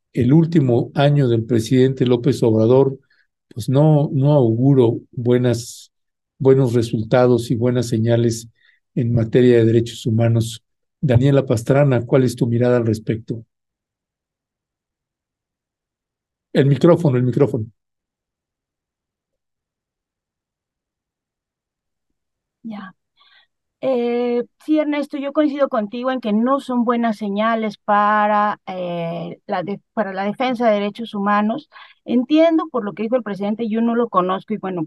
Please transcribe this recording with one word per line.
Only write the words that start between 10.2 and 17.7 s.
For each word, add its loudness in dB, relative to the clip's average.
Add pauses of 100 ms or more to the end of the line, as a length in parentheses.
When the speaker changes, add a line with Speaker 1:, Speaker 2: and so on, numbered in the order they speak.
Speaker 1:
Daniela 2
Pastrana, 0
¿cuál 2
es -2
tu -2
mirada 2
al 0
respecto? -4 (3000)
El 2
micrófono, 4
el 0
micrófono. -2 (4000)